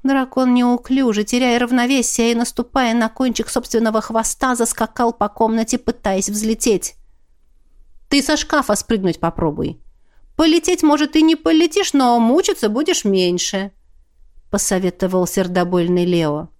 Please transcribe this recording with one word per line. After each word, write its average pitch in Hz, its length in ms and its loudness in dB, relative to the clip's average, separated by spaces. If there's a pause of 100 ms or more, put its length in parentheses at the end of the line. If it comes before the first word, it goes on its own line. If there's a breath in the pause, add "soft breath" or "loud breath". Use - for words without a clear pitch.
Дракон 262 500 0
неуклюже, 247 680 0
теряя 247 340 0
равновесие 240 720 0
и 233 40 0
наступая 240 580 -2
на 226 160 0
кончик 247 400 -2
собственного 220 520 -2
хвоста, 233 540 -2
заскакал 233 580 -2
по 208 160 -4
комнате, 226 500 0
пытаясь - 500 -4
взлететь. 214 640 -2 (1120)
"Ты 285 140 2
со 302 160 0
шкафа 254 380 -2
спрыгнуть 190 440 -2
попробуй. 160 600 -4 (580)
Полететь, 330 440 2
может, 302 340 2
и 311 40 6
не 320 140 6
полетишь, 330 560 0
но 247 260 4
мучиться 240 520 2
будешь 311 340 -2
меньше", 190 680 -2 (760)
посоветовал 185 800 -2
сердобольный 180 760 0
Лео. 165 420 -2 (120)